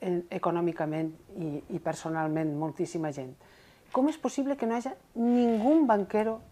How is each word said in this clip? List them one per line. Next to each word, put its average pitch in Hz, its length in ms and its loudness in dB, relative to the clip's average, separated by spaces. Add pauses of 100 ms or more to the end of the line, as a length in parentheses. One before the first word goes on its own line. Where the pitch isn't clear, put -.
eh, 175 300 -2
econòmicament 170 800 0 (260)
i, 151 320 -6
i 175 100 -6
personalment 160 800 -2
moltíssima 160 540 -4
gent, 131 240 -12 (560)
com 262 180 2
és 311 80 -4
possible 277 400 -2
que 247 80 -2
no 226 80 0
hi 240 60 -2
hagi 262 160 -6 (200)
ningú 240 720 4
banquero 220 540 2 (120)